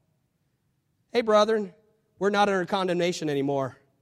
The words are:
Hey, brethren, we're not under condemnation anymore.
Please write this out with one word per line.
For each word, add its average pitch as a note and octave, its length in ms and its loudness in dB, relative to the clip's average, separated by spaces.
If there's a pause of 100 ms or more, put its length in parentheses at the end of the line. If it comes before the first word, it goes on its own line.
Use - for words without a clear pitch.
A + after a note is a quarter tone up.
(1120)
Hey, A#3+ 80 0
brethren, G#3+ 500 2 (460)
we're G3 140 0
not G3+ 180 2
under F#3+ 160 0
condemnation F3 640 -2
anymore. C#3 480 -4 (240)